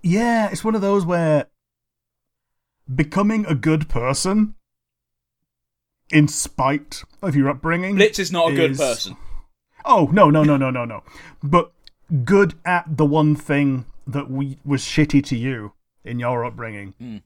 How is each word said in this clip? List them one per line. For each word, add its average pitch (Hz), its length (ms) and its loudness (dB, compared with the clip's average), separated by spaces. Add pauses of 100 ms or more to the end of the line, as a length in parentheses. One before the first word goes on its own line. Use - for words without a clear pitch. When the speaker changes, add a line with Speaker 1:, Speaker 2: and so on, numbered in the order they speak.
Speaker 1:
Yeah, 220 480 2
it's 180 140 -10
one 220 100 0
of 214 60 -2
those 196 260 0
where 165 400 0 (1500)
becoming 202 540 0
a 160 80 0
good 156 340 0
person, 180 680 0 (1600)
in 151 160 6
spite - 800 -4 (180)
of 165 140 -2
your 139 120 4
upbringing, 170 460 -4
Speaker 2:
Blitz 208 240 2
is 180 140 -4
not 170 200 2
a - 20 -2
good 143 180 2
Speaker 1:
is 139 60 -6
Speaker 2:
person. 127 380 -4 (680)
Speaker 1:
Oh, 175 280 4
no, 185 160 8
no, 151 140 4
no, 147 140 4
no, 135 140 0
no, 123 140 -4
no. 110 200 -12 (380)
But 165 300 0 (520)
good 190 300 4 (100)
at 170 320 -2
the 156 100 4
one 151 300 2
thing 139 500 -2 (200)
that 139 240 -8
we, 135 340 -6
was 139 180 -2
shitty 147 440 2
to 131 100 -4
you 117 380 -8 (300)
in 120 140 -8
your 120 260 -2
upbringing. 107 540 -12
Speaker 2:
Hmm. 117 260 -14